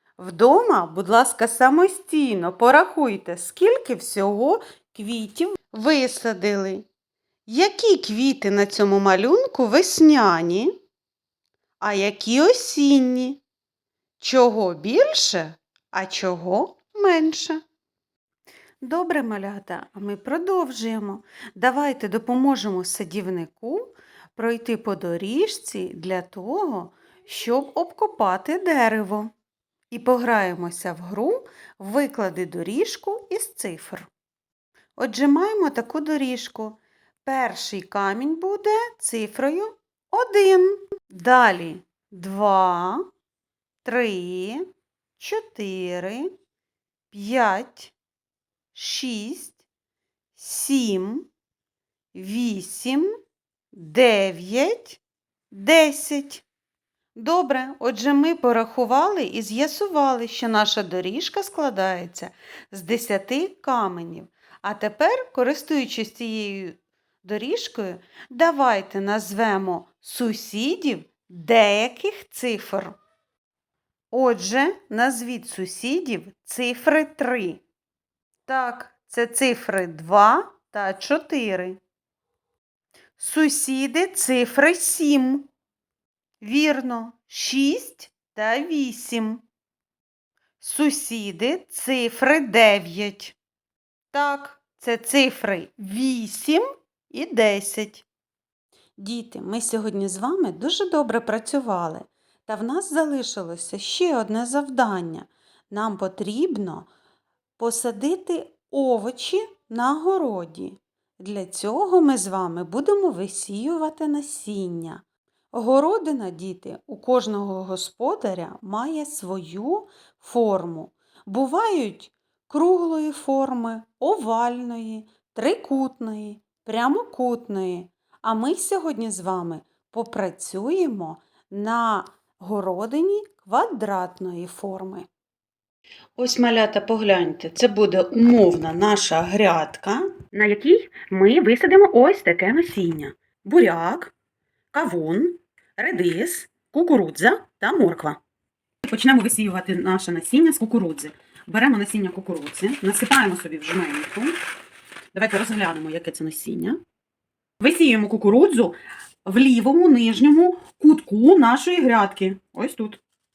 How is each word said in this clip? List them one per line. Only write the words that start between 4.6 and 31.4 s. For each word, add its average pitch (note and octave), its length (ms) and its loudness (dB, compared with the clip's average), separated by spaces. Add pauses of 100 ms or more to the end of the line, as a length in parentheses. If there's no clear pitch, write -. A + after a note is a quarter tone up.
квітів A3 640 -6 (160)
висадили. G#3+ 1120 -2 (640)
Які G4 480 2
квіти B3 540 -2
на G3+ 160 4
цьому G3+ 320 2
малюнку A#3+ 680 4
весняні, A3 1120 4 (1000)
а G#3 160 -4
які G3+ 460 0
осінні? C#4 1040 4 (760)
Чого A3 560 4
більше, G3 800 0 (360)
а F#3+ 160 -4
чого F#3 720 -4 (180)
менше? D#4+ 680 0 (1200)
Добре, D#4+ 420 -2
малята, G3+ 720 -8
а G#3 60 -18
ми G3+ 180 -8
продовжуємо. A#3 1040 -4 (320)
Давайте B3+ 540 -2
допоможемо A3+ 760 0
садівнику F#3+ 1040 -8 (460)
пройти A#3 420 -4
по G#3+ 200 -4
доріжці F#3+ 1000 -6
для F3+ 280 -6
того, G#3 720 -8 (320)
щоб C4 500 -4
обкопати D4+ 840 -2
дерево. A3 720 0 (600)
І A#3+ 80 -12
пограємося G3+ 960 0
в E3 40 -12
гру G3+ 500 -6 (320)